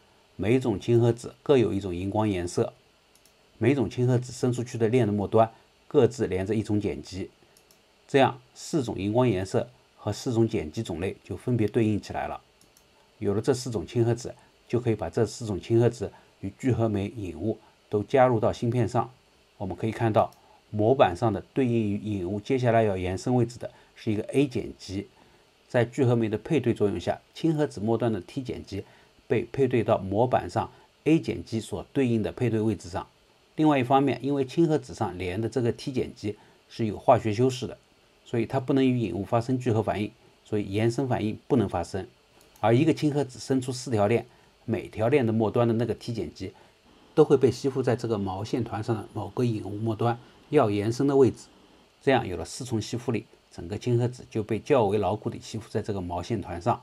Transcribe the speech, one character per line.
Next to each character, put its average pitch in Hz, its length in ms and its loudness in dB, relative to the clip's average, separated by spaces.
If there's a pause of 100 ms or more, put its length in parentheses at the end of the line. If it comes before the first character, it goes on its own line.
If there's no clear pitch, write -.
(360)
每 107 240 2
种 120 200 0
亲 120 200 4
核 117 140 4
子 - 300 -8
各 139 160 4
有 101 120 2
一 98 80 -2
种 92 160 -6
荧 92 140 -4
光 107 180 0
颜 90 200 -2
色， - 260 -2 (880)
每 123 160 4
种 117 120 0
亲 123 200 0
核 127 100 4
子 123 140 -4
伸 127 200 0
出 120 120 -2
去 117 160 -8
的 113 100 2
链 120 160 4
的 104 80 0
末 101 140 0
端 110 240 4 (360)
各 127 200 4
自 113 180 -2
连 92 180 -2
着 104 120 0
一 110 80 0
种 104 180 0
碱 78 220 -4
基， - 260 -10 (800)
这 143 120 2
样 123 220 2 (120)
四 - 300 -4
种 - 140 -4
荧 101 160 -2
光 123 140 4
颜 95 180 0
色 - 240 -2 (280)
和 - 140 -4
四 123 220 -4
种 113 140 4
碱 98 220 -2
基 117 140 -6
种 87 160 -6
类 98 240 -4
就 82 140 -10
分 123 180 -2
别 107 120 2
对 117 180 2
应 104 140 0
起 - 140 -14
来 69 140 -6
了。 - 140 -10 (800)
有 101 140 0
了 104 80 0
这 135 120 2
四 127 180 -4
种 101 160 -4
亲 120 160 2
核 117 100 2
子， - 220 -8 (320)
就 120 120 0
可 123 120 -2
以 107 40 2
把 87 140 -6
这 117 160 0
四 - 200 -8
种 101 140 -4
亲 117 200 2
核 117 100 6
子 101 220 -6 (300)
与 98 160 -8
聚 131 140 0
合 120 180 2
酶 101 260 -2
引 87 240 -10
物 107 180 -2 (320)
都 104 140 0
加 127 240 4
入 120 120 2
到 104 120 2
芯 120 180 -2
片 117 180 0
上。 - 220 -2 (480)
我 104 80 -8
们 107 120 -6
可 - 80 -6
以 110 60 -2
看 113 200 -2
到 107 200 2 (400)
模 107 240 4
板 98 200 4
上 110 160 0
的 95 80 -2 (140)
对 139 120 2
应 117 80 0
于 104 240 0
引 101 300 -4
物 104 120 -4
接 135 180 -2
下 123 140 2
来 113 100 6
要 104 160 2
延 92 180 -2
伸 127 200 -2
位 120 100 4
置 - 140 -12
的 - 100 -10 (260)
是 - 160 -4
一 104 40 0
个 104 80 -4
A 135 240 0
碱 104 300 -6
基， 98 300 -10 (640)
在 120 160 2
聚 127 180 -2
合 123 120 4
酶 113 120 2
的 104 100 -2
配 151 220 0
对 120 140 0
作 104 160 2
用 98 100 -4
下， - 220 -4 (120)
亲 160 220 0
核 147 120 0
子 131 120 -8
末 110 180 0
端 117 140 0
的 101 100 -2
T - 200 -10
碱 120 240 -10
基 98 180 -10 (440)
被 - 240 2
配 135 160 2
对 127 160 2
到 110 160 2
模 98 260 0
板 98 240 0
上 98 220 -4 (320)
A 156 160 4
碱 87 260 -6
基 117 140 -4
所 107 340 -8
对 135 140 2
应 113 160 2
的 87 80 -4
配 123 180 -2
对 110 100 0
位 107 160 0
置 87 140 -14
上。 85 180 -8 (480)
另 156 120 4
外 147 100 6
一 131 60 2
方 135 180 4
面， 139 220 0
因 139 100 -2
为 139 100 0
亲 160 240 2
核 156 120 2
子 - 160 -14
上 101 220 -4
连 90 220 -4
的 113 80 -2
这 123 140 -2
个 117 100 0
T 123 200 -6
碱 120 240 -4
基 104 200 -8 (320)
是 117 200 -4
有 101 100 -4
化 127 220 6
学 113 120 -2
修 120 160 2
饰 127 200 -4
的， - 100 -12 (480)
所 123 140 -4
以 - 80 -2
它 131 120 -4
不 127 140 -2
能 135 100 4
与 127 140 2
引 104 160 -2
物 98 100 -4
发 117 160 0
生 127 200 -2
聚 123 120 -2
合 107 120 2
反 95 180 -2
应， 107 100 -4 (320)
所 - 140 -4
以 104 60 -2
延 104 260 0
伸 127 180 -2
反 104 160 0
应 104 140 -4 (100)
不 - 80 2
能 101 140 2
发 87 140 -2
生。 92 240 -8 (520)
而 113 160 4
一 135 80 4
个 165 80 4
亲 139 220 0
核 143 100 0
子 127 140 -10
伸 131 240 -2
出 127 100 -6
四 127 200 -8
条 104 160 2
链， 117 180 0 (400)
每 - 220 -4
条 110 200 -2
链 139 160 4
的 113 80 0
末 110 200 2
端 120 160 2
的 117 80 2
那 117 100 0
个 107 80 -4
T - 200 -8
碱 107 200 -8
基 95 200 -12 (600)
都 151 120 6
会 147 100 4
被 131 160 4
吸 - 160 -4
附 131 160 -2
在 123 120 2
这 117 120 -6
个 113 100 0
毛 98 260 -4
线 120 200 -4
团 117 200 -8
上 117 120 -2
的 104 180 -10
某 101 160 -8
个 131 140 -4
引 107 220 -2
物 98 60 -10
末 110 220 -4
端 120 240 0 (320)
要 139 200 4
延 104 220 0
伸 139 140 0
的 139 100 2
位 135 140 8
置。 - 180 -10 (540)
这 139 100 2
样 127 140 2
有 90 120 -8
了 85 80 -8
四 - 180 -12
重 113 180 -4
吸 - 140 -8
附 123 160 -4
力， 110 140 -2 (260)
整 85 160 -14
个 101 100 -6
亲 120 220 0
核 123 80 0
子 - 220 -8
就 113 120 -4
被 104 180 -4
较 127 260 4
为 101 120 2
牢 101 180 0
固 110 140 -6
地 - 120 -10
吸 - 160 -12
附 - 120 -12
在 107 120 -4
这 107 100 -8
个 98 80 -4
毛 87 240 -6
线 107 180 -4
团 87 200 -10
上， 101 220 -2